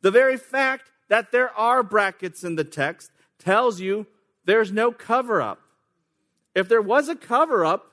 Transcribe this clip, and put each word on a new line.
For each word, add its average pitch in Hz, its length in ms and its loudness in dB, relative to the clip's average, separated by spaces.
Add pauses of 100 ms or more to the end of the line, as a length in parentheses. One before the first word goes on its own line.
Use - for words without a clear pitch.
The 190 100 2
very 262 260 4
fact 262 540 -4 (160)
that 214 240 0
there 247 260 0
are 240 260 0
brackets 190 600 -4
in 170 120 -6
the 156 80 -4
text 151 480 -6 (280)
tells 208 400 0
you 196 260 -4 (400)
there's 208 260 2
no 220 200 0
cover-up. 226 720 -4 (920)
If 185 160 0
there 226 120 4
was 262 280 0
a 339 60 -6
cover-up 240 760 0